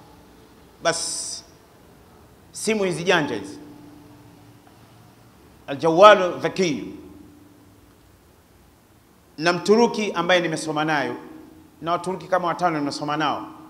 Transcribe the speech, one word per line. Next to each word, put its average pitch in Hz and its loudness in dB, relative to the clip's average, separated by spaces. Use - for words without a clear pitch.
Bas, - -6
simu 214 -2
hizi 165 -4
janja 160 0
hizi, 98 -10
aljawalu 165 6
dhakiyu. 151 -2
Na 170 2
Mturuki 214 2
ambaye 175 2
nimesoma 156 -2
nayo, 139 -2
na 165 -4
Waturuki 175 -4
kama 180 0
watano 165 0
nimesoma 147 -4
nao 147 -2